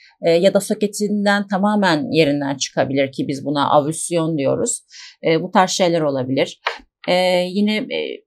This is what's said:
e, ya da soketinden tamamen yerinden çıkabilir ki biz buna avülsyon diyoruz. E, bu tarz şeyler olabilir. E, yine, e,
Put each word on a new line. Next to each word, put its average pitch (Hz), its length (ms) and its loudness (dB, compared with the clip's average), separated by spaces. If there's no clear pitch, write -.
e, 170 60 4
ya 175 220 4
da 196 60 4
soketinden 202 880 0
tamamen 196 640 2
yerinden 143 460 2
çıkabilir 135 540 -2
ki 131 160 -6
biz 139 180 -6
buna 143 240 0
avülsyon 160 680 0
diyoruz. 135 460 -2
E, 160 140 2
bu 180 100 -8
tarz 185 200 4
şeyler 170 300 0
olabilir. 139 600 -2
E, 180 40 2
yine, 208 240 0
e, 156 520 -6